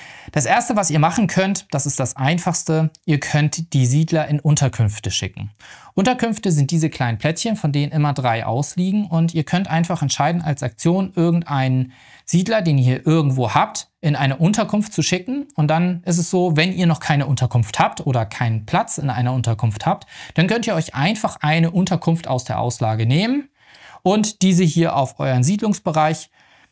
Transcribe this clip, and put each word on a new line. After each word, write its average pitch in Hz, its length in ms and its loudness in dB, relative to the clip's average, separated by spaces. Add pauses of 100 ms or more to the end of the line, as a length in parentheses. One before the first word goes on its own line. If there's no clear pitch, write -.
(320)
Das 147 120 0
erste, 240 300 2
was 175 160 0
ihr 151 80 2
machen 175 300 2
könnt, 190 420 0
das 143 160 -2
ist 139 140 -2
das 127 160 -4
einfachste, 160 760 0 (140)
ihr 147 160 2
könnt 151 540 -2
die 131 120 4
Siedler 151 400 0
in 147 140 -2
Unterkünfte 117 680 0
schicken. - 400 -6 (440)
Unterkünfte 226 560 0
sind 143 200 2
diese 160 200 0
kleinen 117 280 -4
Plättchen, 208 380 -2
von 151 160 -2
denen 143 200 -2
immer 147 200 0
drei 120 320 -2
ausliegen 180 640 -2
und 165 280 0
ihr 160 100 0
könnt 185 240 -2
einfach 165 340 -2
entscheiden, 156 400 0
als 151 200 -4
Aktion 180 520 -2
irgendeinen 139 800 0 (320)
Siedler, 196 380 0
den 151 160 4
ihr 127 60 4
hier 127 220 2
irgendwo 135 480 2
habt, 208 360 0 (100)
in 147 160 2
eine 131 220 0
Unterkunft 208 540 0
zu 165 100 0
schicken. 254 520 -4
Und 151 140 2
dann 175 360 0
ist 175 140 0
es 170 120 4
so, 180 260 2
wenn 175 160 2
ihr 180 140 0
noch 160 140 2
keine 143 260 0
Unterkunft 123 520 0
habt 180 260 0
oder 123 200 0
keinen 110 420 -4
Platz - 320 -2
in 135 120 -2
einer 123 220 -2
Unterkunft 117 540 -2
habt, 185 200 -2 (280)
dann 170 140 2
könnt 233 180 -2
ihr 214 80 0
euch 160 200 -4
einfach 190 480 -2
eine 165 280 2
Unterkunft 170 560 0
aus 127 180 -2
der 110 140 -4
Auslage 113 480 -2
nehmen 226 420 0 (540)
und 208 400 0
diese 185 220 4
hier 165 320 2
auf 131 220 -2
euren 131 260 2
Siedlungsbereich 160 880 0 (420)